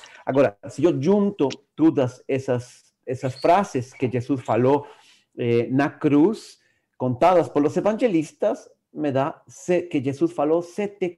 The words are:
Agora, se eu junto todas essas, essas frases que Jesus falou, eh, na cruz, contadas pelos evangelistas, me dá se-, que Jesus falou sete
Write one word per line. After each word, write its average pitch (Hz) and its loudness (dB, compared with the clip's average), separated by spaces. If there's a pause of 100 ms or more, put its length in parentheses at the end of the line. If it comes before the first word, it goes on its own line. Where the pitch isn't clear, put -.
(260)
Agora, 131 2 (100)
se - -4
eu 151 0
junto 202 2 (280)
todas 143 0
essas, 127 -6 (120)
essas 131 -8
frases 165 0
que 127 -4
Jesus 123 -4
falou, 127 0 (520)
eh, 120 0
na 139 0
cruz, 151 0 (380)
contadas 147 2
pelos 147 0
evangelistas, 208 -2 (240)
me 151 -4
dá 135 -2
se-, - -4
que 143 -4
Jesus 143 -2
falou 156 0
sete 202 -8